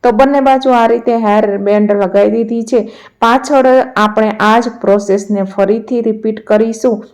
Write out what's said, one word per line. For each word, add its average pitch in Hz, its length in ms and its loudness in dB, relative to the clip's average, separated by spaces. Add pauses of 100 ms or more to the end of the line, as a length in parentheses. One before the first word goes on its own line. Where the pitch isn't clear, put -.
તો 254 100 2
બંને 269 280 2
બાજુ 262 300 2
આ 233 160 2
રીતે 233 300 0
હેર 208 400 0
બેન્ડ 208 360 0
લગાવી 202 380 0
દીધી 233 320 -4
છે. 226 300 -2 (280)
પાછળ 262 460 2 (300)
આપણે 214 340 0
આ 214 300 2
જ 240 80 -4 (120)
પ્રોસેસને 202 640 0
ફરીથી 208 580 -2
રિપીટ 220 460 -4
કરીશું 226 680 0